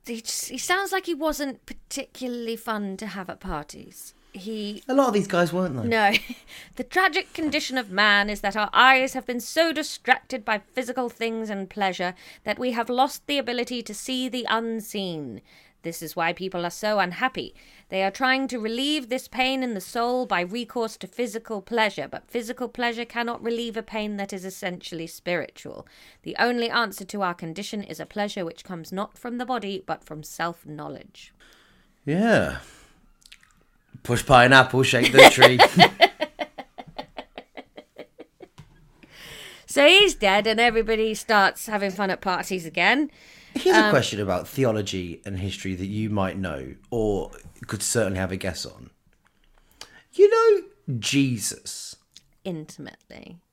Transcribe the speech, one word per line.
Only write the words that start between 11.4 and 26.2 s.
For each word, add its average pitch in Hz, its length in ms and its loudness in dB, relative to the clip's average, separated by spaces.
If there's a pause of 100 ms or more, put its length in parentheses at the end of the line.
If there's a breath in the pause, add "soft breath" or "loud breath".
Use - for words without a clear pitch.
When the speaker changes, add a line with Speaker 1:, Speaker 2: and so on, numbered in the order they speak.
Speaker 1:
and 196 200 -8
pleasure 185 440 -2 (300 loud breath)
that 214 160 -6
we 254 140 -2
have 226 160 -4
lost 262 380 0
the 285 100 -2
ability 247 460 -4
to 214 100 -14
see 254 340 -6
the 240 220 -6
unseen. 202 920 -6 (420 soft breath)
This 165 180 -10
is 156 140 -12
why 170 180 -2
people 180 320 -6
are 175 60 -4
so 214 280 -2
unhappy. 180 540 -4 (360 soft breath)
They 190 140 -2
are 196 80 0
trying 262 380 0
to 247 100 -6
relieve 254 480 -4
this 254 220 -6
pain 262 340 -2
in 240 120 -4
the 185 40 -6
soul 247 460 -2
by 180 160 0
recourse 220 560 -6
to 185 100 -14
physical 226 540 -8
pleasure, 208 480 -2
but - 200 -12
physical 233 380 -8
pleasure 240 380 -6
cannot 233 380 -6
relieve 233 340 -4
a 220 60 -8
pain 214 340 -8
that 196 160 -8
is 185 100 -10
essentially 180 640 -10
spiritual. - 800 -8 (360 soft breath)